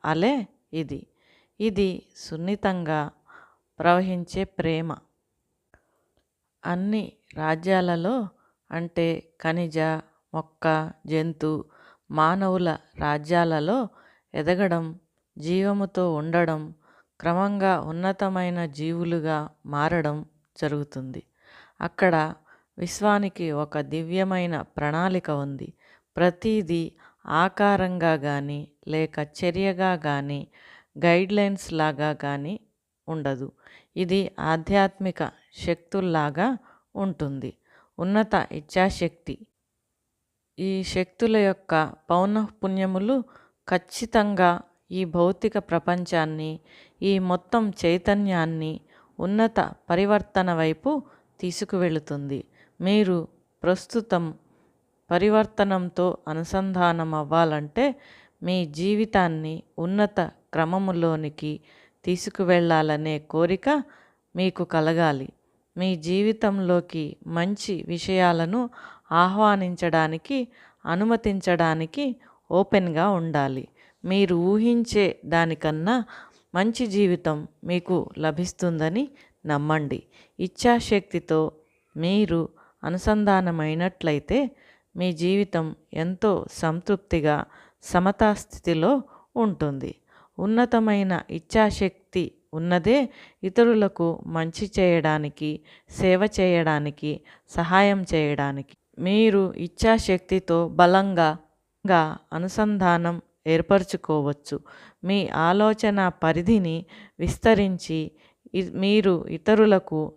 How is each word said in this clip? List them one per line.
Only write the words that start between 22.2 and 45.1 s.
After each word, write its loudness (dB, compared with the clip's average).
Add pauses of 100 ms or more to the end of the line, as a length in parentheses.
విశ్వానికి -2
ఒక -4
దివ్యమైన -2
ప్రణాళిక -4
ఉంది. -6 (420)
ప్రతిదీ 0 (340)
ఆకారంగా 2
గాని, -4 (200)
లేక -4
చర్యగా -2
గాని, -4 (520)
గైడ్‌లైన్స్ 2
లాగా -2
గాని -6 (480)
ఉండదు. -6 (440)
ఇది -2
ఆధ్యాత్మిక 0 (340)
శక్తుల్లాగా -2 (380)
ఉంటుంది. -6 (460)
ఉన్నత 0
ఇచ్ఛాశక్తి. -4 (1200)
ఈ -4
శక్తుల 0
యొక్క 0 (160)
పౌనఃపున్యములు 0 (440)
ఖచ్చితంగా 0 (300)
ఈ -4
భౌతిక 0